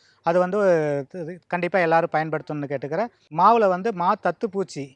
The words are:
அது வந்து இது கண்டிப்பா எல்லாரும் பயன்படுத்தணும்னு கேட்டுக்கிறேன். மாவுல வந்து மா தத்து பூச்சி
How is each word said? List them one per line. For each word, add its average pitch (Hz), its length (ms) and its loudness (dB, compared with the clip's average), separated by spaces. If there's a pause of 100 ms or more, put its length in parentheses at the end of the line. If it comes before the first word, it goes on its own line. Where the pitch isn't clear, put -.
(260)
அது 170 120 2
வந்து 180 200 0 (540)
இது 175 200 -10 (120)
கண்டிப்பா 175 340 -2
எல்லாரும் 165 340 2
பயன்படுத்தணும்னு 151 560 -4
கேட்டுக்கிறேன். 143 420 -6 (220)
மாவுல 208 340 4
வந்து 185 280 0
மா 175 140 -2 (100)
தத்து 185 300 -4
பூச்சி 180 360 -8 (120)